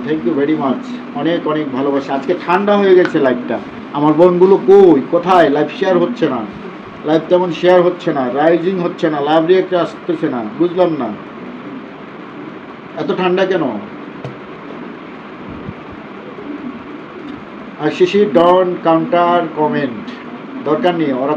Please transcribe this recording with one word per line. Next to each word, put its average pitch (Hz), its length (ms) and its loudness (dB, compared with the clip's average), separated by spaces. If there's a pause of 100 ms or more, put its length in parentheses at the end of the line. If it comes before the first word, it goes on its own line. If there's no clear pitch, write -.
Thank 156 200 -2
you 120 80 0
very 147 260 0
much, 131 260 -2 (280)
অনেক 160 340 -2
অনেক 151 240 -2
ভালোবাসা। 139 420 -2
আজকে 135 200 -2 (120)
ঠান্ডা 202 300 2
হয়ে 196 180 6
গেছে 170 240 4
লাইভটা। 123 400 0 (340)
আমার 151 220 4
বোনগুলো 180 520 6
কই, 185 340 8 (100)
কোথায়? 175 380 4
লাইভ 151 200 2 (100)
শেয়ার 185 200 2
হচ্ছে 160 300 0
না, 127 100 -2 (680)
লাইভ 156 240 2
তেমন 180 240 2
শেয়ার 180 300 6
হচ্ছে 175 300 0
না, 131 220 -2
রাইজিং 170 460 2
হচ্ছে 170 300 -2
না, 147 100 -4
লাভ 160 260 2
রিয়েক্ট 180 280 2
আসতেছে 160 540 -2
না, 123 160 -4 (140)
বুঝলাম 170 400 2
না 117 100 -4 (1900)
এত 165 220 -4
ঠান্ডা 185 280 2
কেন। 180 160 0 (4000)
আর 151 100 2
শিশির, 185 440 4
don't 175 540 4
counter 165 760 2
comment, 147 260 0 (760)
দরকার 156 300 2
নেই, 156 180 0
ওরা 139 240 -2